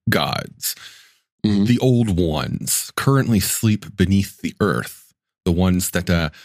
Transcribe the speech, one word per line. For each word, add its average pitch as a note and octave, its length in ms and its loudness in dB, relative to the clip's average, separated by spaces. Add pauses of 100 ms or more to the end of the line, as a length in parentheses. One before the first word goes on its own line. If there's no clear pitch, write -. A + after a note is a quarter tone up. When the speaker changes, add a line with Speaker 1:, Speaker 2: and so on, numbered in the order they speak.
Speaker 1:
gods. - 680 -4 (680)
Speaker 2:
Mm-hmm. G2+ 200 2
Speaker 1:
The A#2+ 160 2
old A#2+ 360 2
ones - 800 -4
currently B2 440 2
sleep - 560 -2
beneath G2 440 0
the - 200 -8
earth. E2 420 -4 (420)
The F2 80 2
ones F2+ 400 2
that, F2 180 -4
uh, E2+ 200 0 (140)